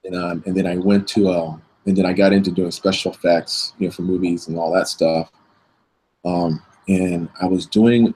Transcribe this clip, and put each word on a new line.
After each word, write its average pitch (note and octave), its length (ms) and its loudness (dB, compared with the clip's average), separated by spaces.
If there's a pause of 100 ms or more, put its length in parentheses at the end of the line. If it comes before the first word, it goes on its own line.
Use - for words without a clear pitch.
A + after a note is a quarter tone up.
And, F2+ 120 -8
um, F2 300 -6
and F#2 100 -4
then F#2 100 0
I F2 100 -2
went G2 320 2
to, G2 220 2
um, E2 320 -4 (240)
and G2 100 2
then F#2+ 100 2
I F#2 60 0
got G2 200 4
into G2 180 2
doing F2 220 -2
special F#2+ 400 -2
effects, - 640 -2
you F#2+ 80 -2
know, E2+ 60 -4
for F2+ 100 -10
movies F2+ 460 -2
and E2 100 -6
all E2 140 -2
that F2+ 160 2
stuff. E2 420 -2 (920)
Um, F2 360 -2 (280)
and F2+ 400 0 (120)
I F#2 60 -2
was F#2 200 -2
doing A#2 500 4